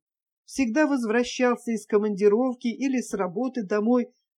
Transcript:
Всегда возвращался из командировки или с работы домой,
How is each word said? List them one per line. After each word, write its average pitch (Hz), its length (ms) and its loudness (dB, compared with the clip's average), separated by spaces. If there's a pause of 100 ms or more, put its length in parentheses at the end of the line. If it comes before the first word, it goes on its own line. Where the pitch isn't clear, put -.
(460)
Всегда 269 400 0
возвращался 240 880 0
из 214 140 -4
командировки 214 800 2
или 254 340 -2
с - 120 -10
работы 214 500 -4
домой, 226 460 0 (280)